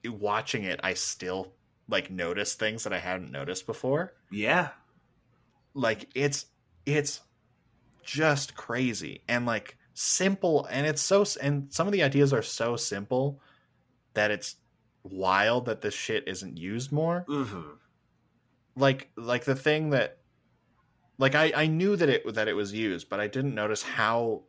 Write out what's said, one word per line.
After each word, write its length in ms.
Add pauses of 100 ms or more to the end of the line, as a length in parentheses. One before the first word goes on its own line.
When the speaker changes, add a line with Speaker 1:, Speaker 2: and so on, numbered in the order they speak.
Speaker 1:
watching 580
it, 200
I 100
still, 580 (360)
like, 220
notice 440
things 300
that 80
I 60
hadn't 340
noticed 340
before. 480 (160)
Speaker 2:
Yeah. 380 (1040)
Speaker 1:
Like, 400
it's, 320 (400)
it's 340 (840)
just 500
crazy 760
and, 180
like, 300 (180)
simple, 720
and 200
it's 160
so 200
s-, 140
and 360
some 160
of 40
the 120
ideas 280
are 100
so 340
simple 640 (720)
that 160
it's 260 (460)
wild 640
that 140
this 140
shit 340
isn't 280
used 360
more. 360
Speaker 2:
Mm-hmm. 340 (1120)
Speaker 1:
Like, 400
like, 280
the 120
thing 340
that, 280 (1000)
like, 160
I, 200
I 120
knew 300
that 120
it, 260
that 140
it 60
was 180
used, 360
but 120
I 60
didn't 280
notice 280
how, 680